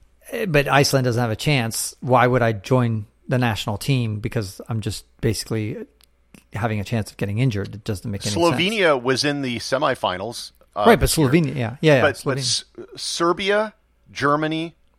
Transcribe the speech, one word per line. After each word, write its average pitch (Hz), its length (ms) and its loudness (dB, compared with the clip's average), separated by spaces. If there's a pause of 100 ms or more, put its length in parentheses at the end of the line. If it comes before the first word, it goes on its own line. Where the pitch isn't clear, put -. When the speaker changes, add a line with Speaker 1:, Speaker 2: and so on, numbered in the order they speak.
(300)
Speaker 1:
eh, 226 160 -4
but 147 200 2
Iceland 139 380 4
doesn't 120 160 0
have 117 100 0
a 110 60 -4
chance, 120 640 -2
why 123 260 4
would 123 140 4
I 117 120 2
join 113 520 0 (240)
the 127 80 0
national 113 400 -2
team? 113 440 -2
Because 107 460 -6
I'm 113 140 -4
just - 240 -6 (160)
basically 110 640 -4 (720)
having 107 260 -2
a 95 40 -4
chance 110 260 -4
of - 80 -20
getting 101 200 -4
injured. 107 360 -2
It 104 100 -16
doesn't 107 260 -6
make 101 140 -8
any 107 80 -4
sense. 165 100 0
Speaker 2:
Slovenia 170 580 2
was 127 240 0
in 143 180 -2
the 123 160 -4
semifinals, 117 920 -4 (220)
uh, 107 120 0
Speaker 1:
Right, 233 80 8
but 131 60 2
Speaker 2:
this 135 180 0
year. 143 100 6
Speaker 1:
Slovenia, 147 260 2
yeah, 120 280 -4
yeah, 156 140 6
yeah, 120 40 4
Speaker 2:
But, 139 240 0
but 139 140 -2
Speaker 1:
Slovenia. - 0 -
Speaker 2:
S-, 123 260 -2 (320)
Serbia, 196 760 0 (360)
Germany, 156 640 0 (240)